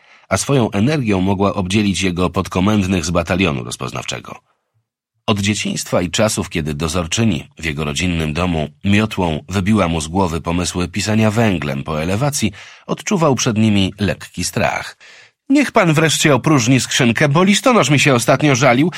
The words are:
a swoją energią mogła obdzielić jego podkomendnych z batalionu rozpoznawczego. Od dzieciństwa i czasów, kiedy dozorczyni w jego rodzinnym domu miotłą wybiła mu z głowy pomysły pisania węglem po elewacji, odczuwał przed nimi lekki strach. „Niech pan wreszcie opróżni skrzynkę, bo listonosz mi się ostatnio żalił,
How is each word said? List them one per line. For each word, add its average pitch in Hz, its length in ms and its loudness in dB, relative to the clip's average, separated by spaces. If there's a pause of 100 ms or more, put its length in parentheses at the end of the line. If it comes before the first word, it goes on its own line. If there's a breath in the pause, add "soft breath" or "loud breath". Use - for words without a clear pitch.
(280 soft breath)
a 95 80 0
swoją 127 340 2
energią 110 500 0
mogła 98 340 0
obdzielić 98 480 0
jego 90 280 0
podkomendnych 95 760 0
z 87 60 -4
batalionu 85 540 0
rozpoznawczego. 60 760 -10 (840)
Od 104 140 0
dzieciństwa 104 640 -2
i 87 80 -4
czasów, 107 400 -2
kiedy 78 240 -4
dozorczyni 82 720 -2 (100)
w 80 60 -12
jego 76 200 -4
rodzinnym 78 480 -2
domu 80 360 -2 (160)
miotłą 98 640 0
wybiła 98 400 2
mu 82 120 -2
z 76 80 -6
głowy 85 320 -2
pomysły 87 480 -4
pisania 107 420 0
węglem 80 540 0
po 78 180 -4
elewacji, 104 500 -2 (340 loud breath)
odczuwał 165 480 0
przed 110 240 -2
nimi 101 400 2
lekki 87 460 -4
strach. - 520 -4 (520 loud breath)
„Niech 269 240 2
pan 185 200 4
wreszcie 151 420 2
opróżni 131 460 2
skrzynkę, 123 480 2
bo 165 160 4
listonosz 202 460 2
mi 147 100 4
się 143 140 4
ostatnio 135 420 2
żalił, 135 420 4